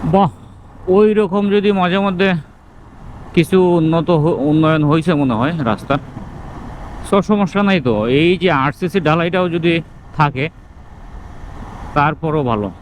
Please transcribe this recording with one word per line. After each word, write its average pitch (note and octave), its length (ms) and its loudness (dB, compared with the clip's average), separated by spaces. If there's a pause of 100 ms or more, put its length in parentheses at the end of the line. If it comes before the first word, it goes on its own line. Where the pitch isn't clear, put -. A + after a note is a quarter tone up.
(120)
বাহ, F#3+ 180 4 (640)
ওই G#3+ 120 6 (120)
রকম G3+ 220 0 (120)
যদি G#3 180 2
মাঝে F3+ 340 2
মধ্যে F#3+ 220 2 (1040)
কিছু E3+ 240 2 (200)
উন্নত D#3+ 320 0
হ-, D#3 280 2 (120)
উন্নয়ন D#3 400 4
হয়েছে D#3+ 240 2
মনে C#3 260 0
হয় B2 120 0 (180)
রাস্তার, C3 300 -2 (1080)
so G3 80 2 (140)
সমস্যা G3+ 380 0
নাই F#3+ 180 2
তো। A#2 80 2 (260)
এই E3+ 100 4 (120)
যে F3+ 80 2 (140)
আরসিসি F3 360 -2
ঢালাইটাও E3+ 480 0
যদি E3+ 260 0 (420)
থাকে, C#3+ 280 0 (1500)
তারপরও D3+ 540 0
ভালো। G#2 180 -2 (140)